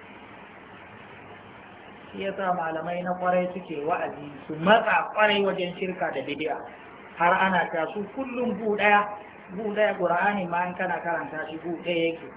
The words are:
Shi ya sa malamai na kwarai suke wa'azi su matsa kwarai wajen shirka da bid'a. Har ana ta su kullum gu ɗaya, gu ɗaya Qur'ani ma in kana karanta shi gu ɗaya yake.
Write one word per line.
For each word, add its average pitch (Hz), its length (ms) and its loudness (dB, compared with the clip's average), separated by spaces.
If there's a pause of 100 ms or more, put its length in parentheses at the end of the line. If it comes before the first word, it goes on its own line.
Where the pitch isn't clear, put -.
(2000)
Shi 196 180 -8
ya 196 100 -2
sa 190 200 0
malamai 170 500 -2
na 180 100 -2
kwarai 180 380 4
suke 156 340 -6
wa'azi 156 460 -2 (120)
su 156 120 -8
matsa 190 580 6
kwarai 202 300 6
wajen 180 320 0
shirka 180 360 -2
da 135 100 -4
bid'a. 143 360 -4 (560)
Har 175 200 6
ana 180 360 4
ta 160 180 0
su 208 240 -6
kullum 240 460 -2
gu 214 180 0
ɗaya, 208 320 6 (420)
gu 190 220 -6
ɗaya 208 240 2
Qur'ani 180 500 2
ma 175 220 0
in 180 80 -4
kana 175 240 -2
karanta 156 480 -4
shi 160 100 -8
gu 160 200 -6
ɗaya 165 280 0
yake. 165 320 -2